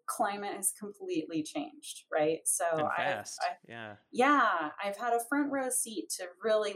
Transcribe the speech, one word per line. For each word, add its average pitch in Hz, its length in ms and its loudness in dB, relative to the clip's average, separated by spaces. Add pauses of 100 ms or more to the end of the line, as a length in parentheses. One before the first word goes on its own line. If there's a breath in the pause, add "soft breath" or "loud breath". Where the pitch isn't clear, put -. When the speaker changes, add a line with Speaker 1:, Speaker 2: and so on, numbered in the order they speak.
Speaker 1:
climate 202 500 -2
has 196 220 0
completely 175 640 -4
changed, - 600 -8 (100)
right? 156 340 4
So - 260 0
Speaker 2:
And 160 100 2
Speaker 1:
I've, 151 140 0
Speaker 2:
fast. - 460 -2
Speaker 1:
I, 175 120 0 (140)
Speaker 2:
Yeah. 113 260 -10 (180)
Speaker 1:
yeah, 226 580 4 (140)
I've 202 120 -2
had 233 160 -2
a 233 160 4
front 285 240 0
row 269 180 0
seat - 480 -4
to 185 80 -8 (160)
really 214 340 2